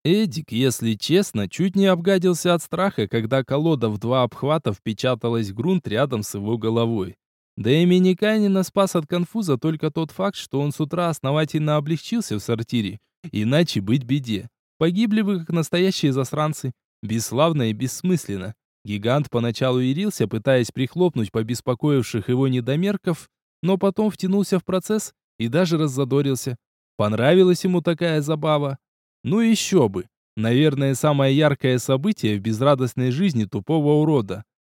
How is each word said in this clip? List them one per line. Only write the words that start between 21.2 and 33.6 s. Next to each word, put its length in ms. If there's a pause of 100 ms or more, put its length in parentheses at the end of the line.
побеспокоивших 1000
его 200
недомерков, 800 (340)
но 160
потом 320
втянулся 480
в 60
процесс 480 (260)
и 100
даже 300
раззадорился. 760 (400)
Понравилась 640
ему 180
такая 420
забава. 560 (460)
Ну 160
ещё 480
бы. 180 (300)
Наверное, 580
самое 420
яркое 420
событие 600
в 20
безрадостной 720
жизни 340
тупого 560